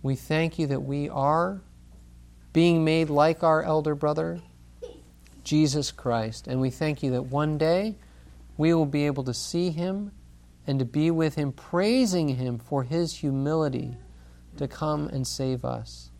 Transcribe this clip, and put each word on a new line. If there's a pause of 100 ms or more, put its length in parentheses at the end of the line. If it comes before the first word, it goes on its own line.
We
thank
you
that
we
are (880)
being
made
like
our
elder
brother, (1040)
Jesus
Christ.
And
we
thank
you
that
one
day (600)
we
will
be
able
to
see
him (540)
and
to
be
with
him,
praising
him
for
his
humility (580)
to
come
and
save
us. (100)